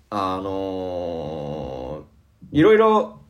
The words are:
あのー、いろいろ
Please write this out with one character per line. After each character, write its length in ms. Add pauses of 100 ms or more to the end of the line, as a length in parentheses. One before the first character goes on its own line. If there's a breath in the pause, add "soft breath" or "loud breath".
あ 280
の 1700 (480)
ー、 40
い 40
ろ 120
い 40
ろ 420 (100)